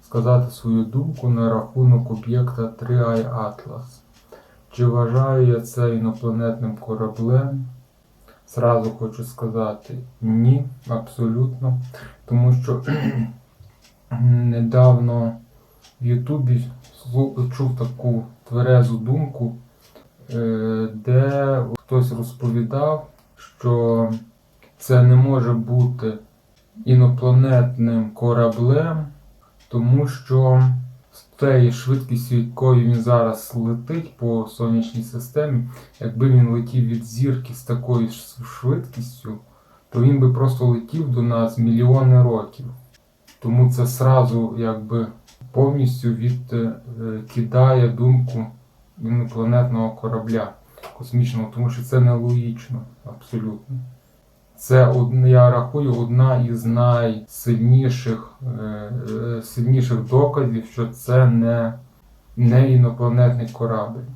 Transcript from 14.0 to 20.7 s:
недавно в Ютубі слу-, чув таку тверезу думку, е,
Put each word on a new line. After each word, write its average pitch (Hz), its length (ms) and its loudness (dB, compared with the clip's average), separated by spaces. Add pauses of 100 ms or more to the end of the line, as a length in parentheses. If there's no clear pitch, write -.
недавно 120 1040 2 (640)
в 123 60 -6
Ютубі 123 580 0 (380)
слу-, 127 540 -2
чув 127 220 -4
таку 117 460 -4 (240)
тверезу 120 480 2
думку, 123 600 -4 (720)
е, 110 640 -4